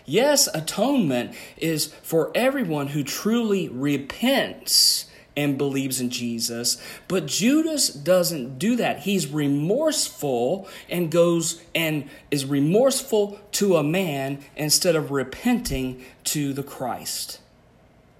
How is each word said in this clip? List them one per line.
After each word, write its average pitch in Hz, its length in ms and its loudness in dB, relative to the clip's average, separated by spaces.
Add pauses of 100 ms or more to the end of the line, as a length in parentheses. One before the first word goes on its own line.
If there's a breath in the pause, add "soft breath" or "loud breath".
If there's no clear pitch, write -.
Yes, 262 480 4
atonement 160 840 0 (220 loud breath)
is 156 460 -2
for 160 320 2
everyone 196 540 0
who 143 140 -2
truly 208 680 0
repents 139 1400 0 (300 loud breath)
and 143 220 0
believes 135 420 -2
in 120 100 -2
Jesus, 117 680 -4 (280 loud breath)
but 170 180 -2
Judas 294 640 2
doesn't 160 680 0
do 214 200 0
that. 156 240 -2
He's 190 260 0
remorseful 147 1400 0 (200 loud breath)
and 175 220 -2
goes 170 500 2 (140)
and 156 340 -2 (220 loud breath)
is 139 160 -2
remorseful 202 960 2 (120)
to 196 240 2
a 151 60 4
man 143 600 -2 (100)
instead 151 400 2
of 143 160 0
repenting 131 920 -2 (200 loud breath)
to 143 280 -2
the 139 100 -6
Christ. - 800 -8 (800)